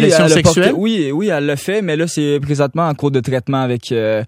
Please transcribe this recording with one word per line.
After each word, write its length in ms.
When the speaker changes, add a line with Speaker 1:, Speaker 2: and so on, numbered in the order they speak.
Speaker 1:
agression 220
Speaker 2:
elle 80
a 80
porté, 220
Speaker 1:
sexuelle ? 120
Speaker 2:
oui, 360
oui, 180
elle 160
l'a 120
fait, 260
mais 120
là, 120
c'est 340
présentement 460
en 80
cours 160
de 80
traitement 420
avec, 300
euh, 360